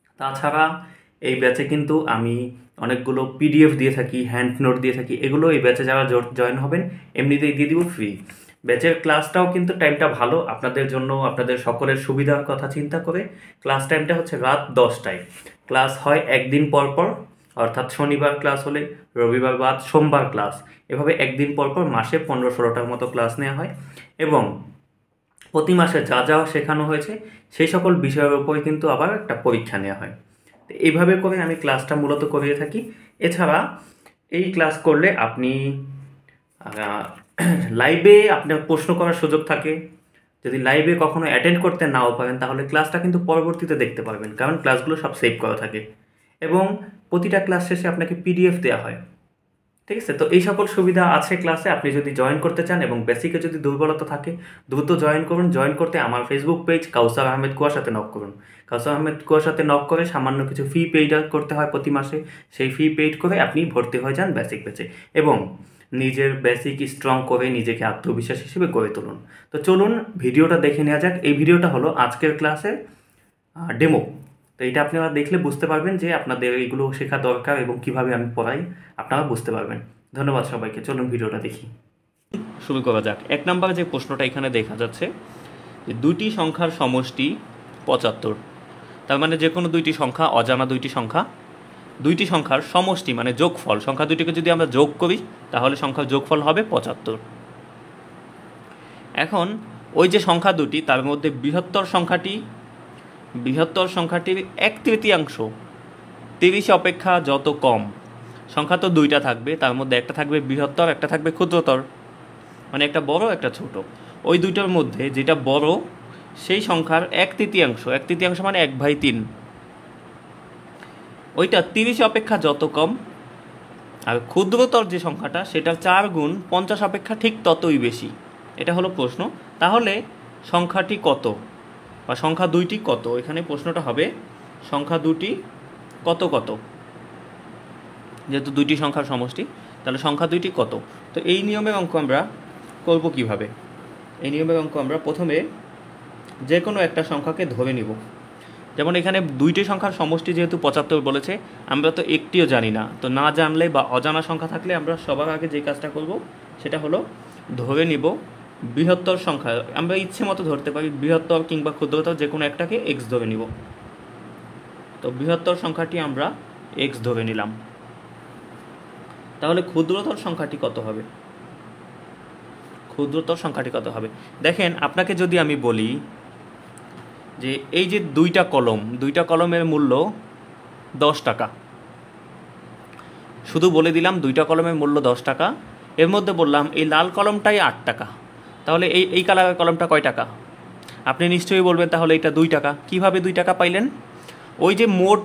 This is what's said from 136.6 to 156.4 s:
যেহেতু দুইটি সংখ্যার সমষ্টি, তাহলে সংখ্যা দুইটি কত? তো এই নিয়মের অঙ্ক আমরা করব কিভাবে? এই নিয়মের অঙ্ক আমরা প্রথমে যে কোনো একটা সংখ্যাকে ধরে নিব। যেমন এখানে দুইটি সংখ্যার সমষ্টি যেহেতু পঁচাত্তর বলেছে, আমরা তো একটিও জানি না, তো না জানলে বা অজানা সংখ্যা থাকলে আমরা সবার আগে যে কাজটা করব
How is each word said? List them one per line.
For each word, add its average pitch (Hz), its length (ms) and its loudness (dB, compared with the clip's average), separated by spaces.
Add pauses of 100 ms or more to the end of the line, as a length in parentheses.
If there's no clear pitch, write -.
যেহেতু 139 220 -4
দুইটি 143 260 2
সংখ্যার 143 360 -2
সমষ্টি, 123 300 -4 (380)
তাহলে 131 180 -4
সংখ্যা 147 280 0
দুইটি 175 300 0
কত? 117 160 0 (380)
তো - 80 -4 (140)
এই 190 100 2
নিয়মের 208 320 0
অঙ্ক 180 220 -4
আমরা 139 220 2 (640)
করব 165 260 2
কিভাবে? 110 360 -2 (760)
এই 139 80 -4
নিয়মের 160 280 0
অঙ্ক 156 180 -4
আমরা 143 220 -2
প্রথমে 160 380 -2 (1120)
যে 165 120 4
কোনো 208 200 -4
একটা 165 240 0
সংখ্যাকে 156 420 -4
ধরে 127 260 -2
নিব। 110 180 -4 (880)
যেমন 156 200 0
এখানে 185 220 0 (200)
দুইটি 165 260 4
সংখ্যার 196 360 -2
সমষ্টি 165 340 -2
যেহেতু 170 240 0
পঁচাত্তর 147 420 -2
বলেছে, 139 320 -4 (340)
আমরা 147 240 0
তো 165 120 -4
একটিও 156 440 0
জানি 117 240 2
না, 107 140 -2 (160)
তো 131 80 -6
না 135 220 0
জানলে 156 380 2
বা 139 220 2
অজানা 151 320 0
সংখ্যা 160 260 -6
থাকলে 165 260 -6
আমরা 160 220 -2
সবার 151 320 -2
আগে 156 200 -4
যে 147 120 -4
কাজটা 147 280 -6
করব 151 220 -8 (480)